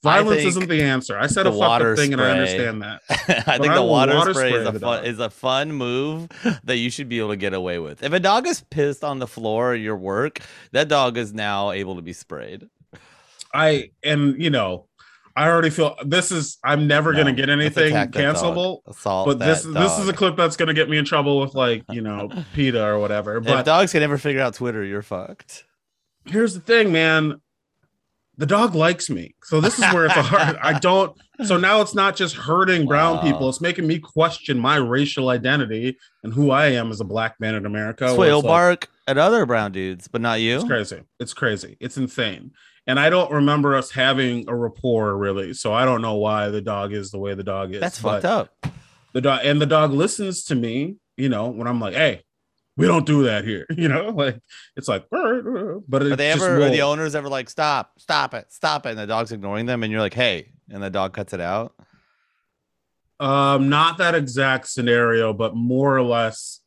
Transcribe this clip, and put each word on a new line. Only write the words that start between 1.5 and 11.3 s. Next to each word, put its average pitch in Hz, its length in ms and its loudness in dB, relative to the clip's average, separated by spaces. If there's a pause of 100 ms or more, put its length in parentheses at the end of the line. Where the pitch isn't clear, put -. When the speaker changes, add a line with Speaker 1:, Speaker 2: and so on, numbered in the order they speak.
Speaker 2:
a - 20 -2
fucked - 80 -2
Speaker 1:
water 117 320 4
Speaker 2:
up 110 60 0
thing 143 140 2
and 127 100 -2
I - 20 4
Speaker 1:
spray. 127 140 2
Speaker 2:
understand 110 440 -2
that. 104 220 -12
Speaker 1:
<laughs> - 60 -10
I 135 480 0
Speaker 2:
But - 40 2
Speaker 1:
think 147 100 4
Speaker 2:
I - 40 4
Speaker 1:
the - 60 4
Speaker 2:
will 120 80 2
Speaker 1:
water 131 240 4
Speaker 2:
water 175 200 4
Speaker 1:
spray 131 160 2
Speaker 2:
spray 120 100 0
Speaker 1:
is 117 80 -2
a 110 40 -4
Speaker 2:
the 107 80 -6
Speaker 1:
fun, 117 180 -2
Speaker 2:
dog. - 80 -6
Speaker 1:
is 117 120 -6
a 113 120 -4
fun 135 420 -2
move 143 560 -4 (360)
that 127 120 -2
you 117 140 -2
should 135 180 -10
be 117 100 -4
able 107 120 -2
to 104 60 -2
get 98 180 -4
away 90 240 -4
with. 73 240 -10
If 135 100 -4
a 180 80 0
dog 208 260 2
is 349 140 -4 (100)
pissed 143 340 -2
on 143 140 -4
the 127 80 -6
floor 113 480 -2
at 113 60 -4
your 107 160 -6
work, 98 440 -4 (320)
that 147 160 0
dog 135 300 2
is 104 160 -6